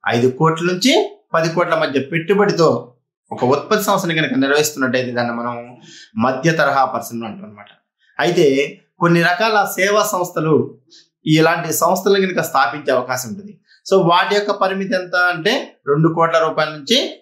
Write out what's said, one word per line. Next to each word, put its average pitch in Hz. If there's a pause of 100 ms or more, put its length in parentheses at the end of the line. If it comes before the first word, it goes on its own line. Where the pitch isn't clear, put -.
(160)
ఐదు 120 (100)
కోట్ల 160
నుంచి 247 (400)
పది 165
కోట్ల 165
మధ్య 139 (140)
పెట్టుబడితో 170 (640)
ఒక 110 (100)
ఉత్పత్తి 202
సంస్థని 185
కనుక 135 (100)
నిర్వహిస్తున్నట్టయితే 131
దాన్ని 120
మనం 120 (720)
మధ్య 131 (100)
తరహా 135 (120)
పరిశ్రమలు 113
అంటాం 98
అనమాట. 104 (480)
అయితే 165 (560)
కొన్ని 170
రకాల 214 (200)
సేవా 202 (120)
సంస్థలు 170 (840)
ఇలాంటి 160 (120)
సంస్థలను 190
కనుక 175
స్థాపించే 143
అవకాశం -
ఉంటుంది. - (360)
So 190 (160)
వాటి 196
యొక్క 208 (120)
పరిమితి 196
ఎంత 180 (180)
అంటే 175 (380)
రెండు 156
కోట్ల 165
రూపాయల 156
నుంచి 175 (240)